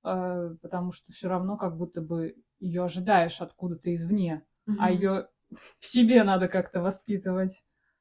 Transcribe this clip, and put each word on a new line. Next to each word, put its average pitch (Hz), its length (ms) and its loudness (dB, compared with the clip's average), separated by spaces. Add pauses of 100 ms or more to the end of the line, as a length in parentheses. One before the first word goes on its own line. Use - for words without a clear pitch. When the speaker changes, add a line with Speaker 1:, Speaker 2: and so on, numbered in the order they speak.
Speaker 1:
э, 180 580 -4
потому 180 300 -6
что - 200 -20
все - 160 -8
равно 185 280 -2
как 175 220 -6
будто 170 240 -8
бы 165 340 -6 (240)
ее 180 240 -4
ожидаешь 180 580 2
откуда-то 175 520 -6
извне, 170 500 -2 (320)
а 202 140 2
Speaker 2:
Мгм. - 20 4
Speaker 1:
ее 190 360 0 (520)
в - 60 -12
себе 240 380 8
надо 185 240 2
как-то 180 340 -2
воспитывать, 190 800 -4 (360)